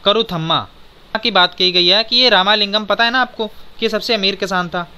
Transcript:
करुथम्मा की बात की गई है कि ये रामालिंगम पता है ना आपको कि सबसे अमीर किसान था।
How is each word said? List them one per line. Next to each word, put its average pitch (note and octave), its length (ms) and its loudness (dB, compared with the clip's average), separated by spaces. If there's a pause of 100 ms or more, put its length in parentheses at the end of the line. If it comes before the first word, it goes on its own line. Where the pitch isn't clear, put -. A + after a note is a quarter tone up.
करुथम्मा E3 600 0 (560)
की A#3 80 0
बात F3+ 240 2
की F3+ 160 0
गई F3 160 2
है G3+ 160 4
कि A#3+ 120 -4
ये B3 140 4
रामालिंगम G#3 560 2
पता G#3 180 0
है A#3 80 0
ना B3+ 100 0
आपको A#3 260 -6 (320)
कि A3+ 100 -2
सबसे G#3+ 240 -2
अमीर G3 220 -2
किसान F#3 340 -4
था। F3 180 -6 (100)